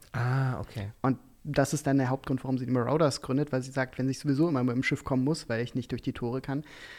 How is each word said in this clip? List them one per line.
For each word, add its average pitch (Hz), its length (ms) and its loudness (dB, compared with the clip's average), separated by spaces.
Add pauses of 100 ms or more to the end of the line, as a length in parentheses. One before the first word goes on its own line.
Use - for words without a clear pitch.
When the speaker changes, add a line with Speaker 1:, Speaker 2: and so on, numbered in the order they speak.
(120)
Speaker 1:
Ah, 127 480 0
okay. 104 320 -8 (100)
Speaker 2:
Und 127 160 4 (260)
das 147 300 2
ist 147 140 -2
dann 139 100 4
der 131 120 2
Hauptgrund, 135 340 -2
warum 131 160 -2
sie 127 60 -6
die 123 60 -2
Marauders 127 500 2
gründet, 143 300 -2
weil 131 120 0
sie 131 80 -12
sagt, 127 260 -2
wenn 131 120 0
ich 131 100 -2
sowieso 147 300 2
immer 127 140 2
mit 123 120 2
dem 127 80 0
Schiff - 200 0
kommen 131 200 2
muss, 156 260 0
weil 117 140 0
ich 127 100 -8
nicht 127 180 -4
durch 120 120 -4
die 131 100 -2
Tore 123 280 -4
kann, 139 220 -4 (360)